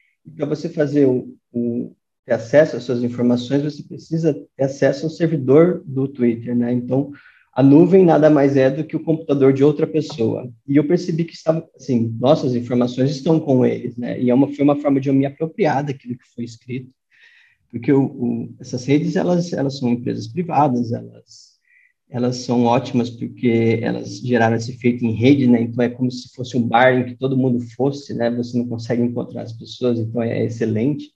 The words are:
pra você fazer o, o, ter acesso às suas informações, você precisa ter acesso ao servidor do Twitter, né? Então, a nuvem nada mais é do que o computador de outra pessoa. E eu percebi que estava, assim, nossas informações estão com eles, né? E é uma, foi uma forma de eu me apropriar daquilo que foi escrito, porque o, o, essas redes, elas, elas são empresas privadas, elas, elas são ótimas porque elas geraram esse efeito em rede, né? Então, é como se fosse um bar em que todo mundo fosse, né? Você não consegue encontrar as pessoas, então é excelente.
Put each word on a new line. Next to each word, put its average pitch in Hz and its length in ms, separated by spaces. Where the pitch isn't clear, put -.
pra 143 100
você 151 220
fazer 147 380
o, 127 280
o, 120 400
ter 117 100
acesso 143 420
às - 80
suas 123 180
informações, 120 600
você 147 200
precisa 160 520
ter 135 80
acesso 139 420
ao 160 40
servidor 160 760
do 131 220
Twitter, 120 480
né? 120 180
Então, 127 380
a 131 80
nuvem 170 420
nada 151 260
mais 139 260
é 131 140
do 151 140
que - 100
o - 80
computador 139 500
de 135 120
outra 151 220
pessoa. 113 640
E 139 100
eu 147 100
percebi 175 380
que - 100
estava, 160 400
assim, 113 460
nossas 135 340
informações 123 560
estão 160 300
com 127 260
eles, 117 300
né? 117 240
E 123 100
é 123 40
uma, 139 140
foi 143 140
uma 143 140
forma 139 240
de 135 80
eu 135 60
me 135 120
apropriar 147 580
daquilo 131 320
que - 180
foi 120 100
escrito, 120 480
porque 120 220
o, 135 120
o, 117 560
essas - 240
redes, 160 320
elas, 175 360
elas 135 260
são 123 100
empresas 117 400
privadas, 135 640
elas, 113 560
elas 123 260
são 120 280
ótimas 120 440
porque 113 720
elas 117 360
geraram 113 380
esse 113 140
efeito 120 320
em 113 100
rede, 123 340
né? 117 160
Então, 113 200
é 117 60
como 127 220
se - 240
fosse 127 240
um 113 40
bar 120 300
em 123 140
que 120 100
todo 131 220
mundo 123 200
fosse, 139 380
né? 117 200
Você 120 260
não 120 100
consegue 117 320
encontrar 120 420
as 113 100
pessoas, 113 460
então 113 240
é 113 220
excelente. 113 720